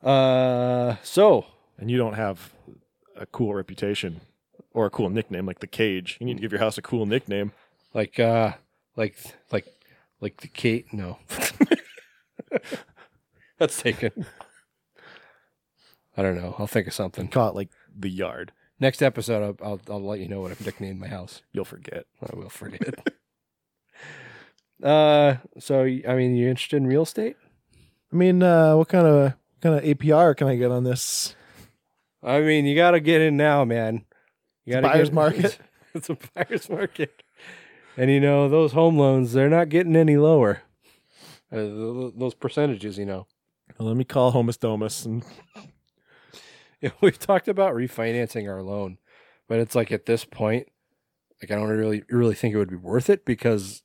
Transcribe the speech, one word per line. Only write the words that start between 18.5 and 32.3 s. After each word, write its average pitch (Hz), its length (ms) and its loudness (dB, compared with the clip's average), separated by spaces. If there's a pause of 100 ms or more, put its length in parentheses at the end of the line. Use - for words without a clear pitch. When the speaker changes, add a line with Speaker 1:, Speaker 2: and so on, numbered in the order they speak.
Speaker 1:
Next 135 220 0
episode, 107 580 -2
I'll, 98 60 -12
I'll, 104 140 -10 (100)
I'll 101 140 -10
let 101 160 -8
you 90 80 -12
know 98 120 -10
what 90 120 -10
I've 101 120 -14
nicknamed 95 360 -12
my 95 80 -14
house. 95 340 -16 (100)
Speaker 2:
You'll 98 120 -6
forget. - 420 -16 (160)
Speaker 1:
I - 140 -14
will 95 140 -16
forget. - 440 -12
<laughs> - 200 -10 (1700)
Uh, 147 560 4 (200)
so, 135 240 0
y-, 131 240 -2
I 123 80 -2
mean, 127 220 0
you 120 120 2
interested 127 280 -4
in 135 100 0
real 135 160 2
estate? 220 340 -6 (760)
Speaker 2:
I - 40 -18
mean, 180 280 4
uh, 160 320 6
what 160 120 4
kind 175 200 4
of, 147 160 6
what - 360 -6
kind 160 140 2
of 143 100 0
A 147 100 2
P 147 180 0
R 156 240 6
can 143 100 0
I 135 80 2
get 123 160 0
on 123 140 -2
this? - 500 -4 (880)
Speaker 1:
I 139 200 2